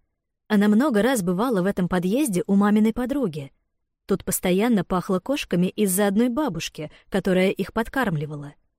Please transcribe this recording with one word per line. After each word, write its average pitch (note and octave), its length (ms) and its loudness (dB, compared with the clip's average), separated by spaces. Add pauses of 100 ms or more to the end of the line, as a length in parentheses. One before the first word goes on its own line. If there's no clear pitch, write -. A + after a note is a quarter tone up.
(500)
Она G#3 180 4
много G#3+ 340 4
раз A#3+ 200 2
бывала F#3 400 0
в F3 40 0
этом G3 220 -2
подъезде F#3 600 0
у G3 80 2
маминой G#3 360 4
подруги. A3+ 640 -6 (540)
Тут - 180 -2
постоянно G3 580 0
пахло F#3 380 -2
кошками F#3 460 -2
из-за G3+ 400 0
одной G#3 200 2
бабушки, A3+ 640 -6 (160)
которая F#3 440 2
их - 200 -6
подкармливала. D3+ 840 -4 (240)